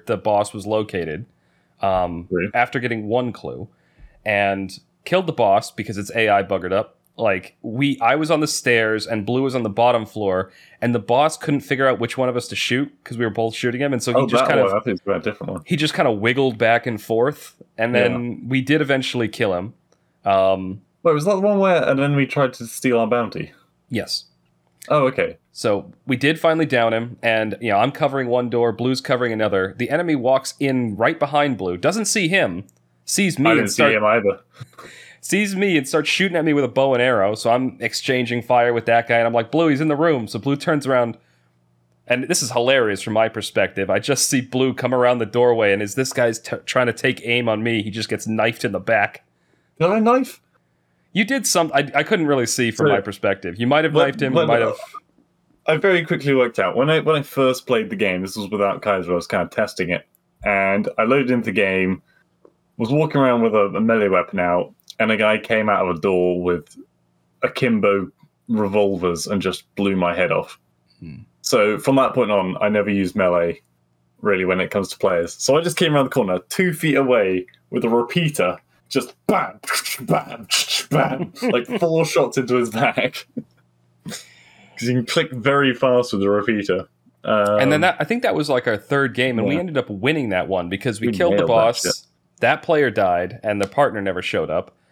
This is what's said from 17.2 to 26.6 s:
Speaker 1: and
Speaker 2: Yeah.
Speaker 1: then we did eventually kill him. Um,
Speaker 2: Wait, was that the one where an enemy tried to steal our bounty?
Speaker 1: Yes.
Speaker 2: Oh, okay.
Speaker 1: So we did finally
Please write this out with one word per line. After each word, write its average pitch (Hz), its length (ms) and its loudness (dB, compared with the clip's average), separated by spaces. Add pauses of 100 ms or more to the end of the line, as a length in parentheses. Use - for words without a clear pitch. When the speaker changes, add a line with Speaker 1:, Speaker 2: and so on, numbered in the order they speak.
Speaker 1:
and 120 180 0
Speaker 2:
Yeah. 123 60 4
Speaker 1:
then 120 480 -2
we 131 120 0
did 151 200 2
eventually 131 480 -2
kill 107 240 0
him. 95 200 -6 (520)
Um, 95 560 2 (220)
Speaker 2:
Wait, 165 100 4
was 147 120 -2
that 202 100 2
the 190 40 -2
one 202 200 2
where 185 240 4
an 135 160 0
enemy 143 260 2
tried 131 280 0
to 117 120 -14
steal 120 340 0
our 113 80 0
bounty? 110 440 -2 (380)
Speaker 1:
Yes. - 360 -6 (640)
Speaker 2:
Oh, 143 180 4
okay. - 300 -2 (160)
Speaker 1:
So 104 380 -2 (140)
we 131 120 -2
did 156 220 2
finally 160 260 2